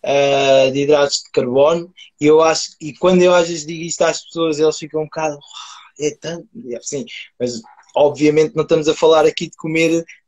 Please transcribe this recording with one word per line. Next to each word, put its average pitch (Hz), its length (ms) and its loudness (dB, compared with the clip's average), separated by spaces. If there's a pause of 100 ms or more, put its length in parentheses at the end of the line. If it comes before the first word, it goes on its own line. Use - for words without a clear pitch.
ah, 139 680 2
de 139 80 -2
hidratos 143 440 2
de - 80 -20
carbono, 147 600 0 (280)
e 147 60 0
eu 156 160 6
acho, 160 280 0 (100)
e 147 140 -12
quando 180 280 2
eu 180 120 4
às 170 140 2
vezes 160 180 -10
digo 160 180 -12
isto 170 180 -6
às 160 220 -2
pessoas, 165 340 -4
eles 156 200 0
ficam 156 240 -10
um - 20 -6
bocado, 151 320 -8
"Ah, - 640 -20
é 147 120 -2
tanto", 165 360 -12 (200)
é 120 80 -10
assim, 139 280 -10 (340)
mas 117 220 -6 (340)
obviamente 147 600 2
não 156 80 -4
estamos 156 260 0
a 156 60 0
falar 160 320 4
aqui 156 240 -2
de - 60 -20
comer, 165 480 -2 (240)